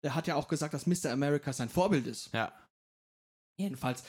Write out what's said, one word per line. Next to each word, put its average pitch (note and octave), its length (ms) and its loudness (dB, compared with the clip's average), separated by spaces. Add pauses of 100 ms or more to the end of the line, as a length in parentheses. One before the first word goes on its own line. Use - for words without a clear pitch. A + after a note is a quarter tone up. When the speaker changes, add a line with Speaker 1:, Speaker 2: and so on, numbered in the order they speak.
Speaker 1:
der C#3 120 0
hat E3 120 0
ja E3 80 0
auch D3 140 -2
gesagt, D3+ 240 0
dass C#3+ 120 -4
Mister E3+ 280 2
America C#3+ 400 2
sein A#2+ 160 -2
Vorbild F3 380 4
ist. - 260 -10
Speaker 2:
Ja. A2+ 180 0 (1040)
Speaker 1:
Jedenfalls, C3+ 520 -2